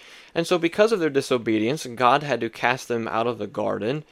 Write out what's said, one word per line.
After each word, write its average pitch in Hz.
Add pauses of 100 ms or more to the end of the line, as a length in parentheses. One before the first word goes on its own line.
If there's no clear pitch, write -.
(320)
And 170
so 180
because 175
of 208
their 160
disobedience, 120
God 123
had 135
to 117
cast 127
them 117
out 113
of 120
the 104
garden, 107